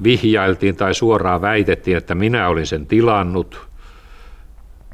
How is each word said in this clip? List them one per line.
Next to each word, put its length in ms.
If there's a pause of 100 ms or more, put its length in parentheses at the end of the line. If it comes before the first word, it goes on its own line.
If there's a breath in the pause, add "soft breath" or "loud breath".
vihjailtiin 720
tai 180
suoraan 480
väitettiin, 560
että 180
minä 320
olin 200
sen 200
tilannut. 800 (1300 soft breath)